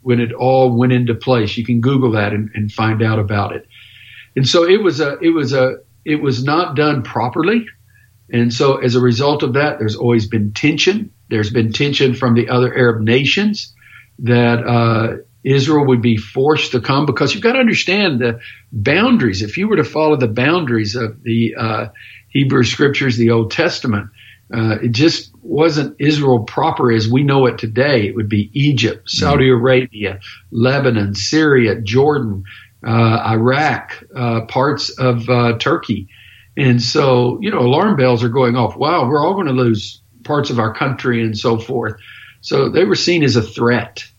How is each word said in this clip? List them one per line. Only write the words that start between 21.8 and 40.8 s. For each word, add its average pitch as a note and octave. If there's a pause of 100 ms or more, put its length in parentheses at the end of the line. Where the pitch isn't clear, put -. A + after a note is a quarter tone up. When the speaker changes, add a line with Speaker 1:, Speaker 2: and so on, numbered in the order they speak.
Speaker 1:
Hebrew C3
scriptures, C3+
the A#2
Old A2+
Testament, C3 (440)
uh, A2
it A#2+
just C#3+ (120)
wasn't D3+
Israel C#3+
proper D3
as A2
we C3
know C#3
it A#2
today. A#2
It F#2+
would G#2+
be G#2
Egypt, C#3
Saudi C#3+
Speaker 2:
Mm. B2+
Speaker 1:
Arabia, A#2 (300)
Lebanon, A#2
Syria, B2+
Jordan, A#2 (420)
uh, A2+
Iraq, B2 (140)
uh, A#2
parts C#3+
of, A#2+
uh, A#2+
Turkey. - (480)
And B2+
so, B2
you G3+
know, F#3
alarm D#3
bells B2+
are B2
going B2
off. G#2
Wow, C#3+
we're D3
all F3+
gonna F3
lose A#2+ (240)
parts D3
of A#2+
our A2
country B2+